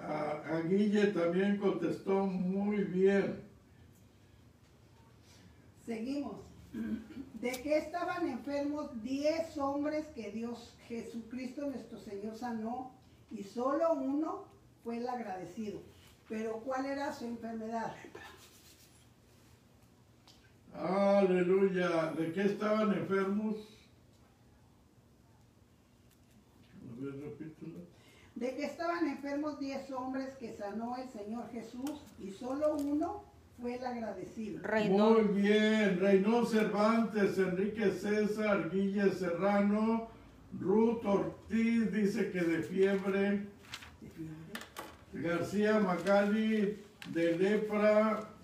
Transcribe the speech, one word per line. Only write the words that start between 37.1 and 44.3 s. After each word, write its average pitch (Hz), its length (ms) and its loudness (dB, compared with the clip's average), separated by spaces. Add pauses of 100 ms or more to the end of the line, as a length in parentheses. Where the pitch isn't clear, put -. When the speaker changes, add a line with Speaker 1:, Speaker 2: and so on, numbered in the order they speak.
Speaker 1:
Enrique 190 520 2
César, 208 800 0
Guille 196 400 2
Serrano, 202 960 2 (540)
Ruth 220 420 4
Ortiz 214 880 0
dice 202 400 0
que 185 80 -2
de 165 240 2
fiebre. 196 840 2 (520)
Speaker 2:
¿De - 160 -16
fiebre? 160 220 -12 (760)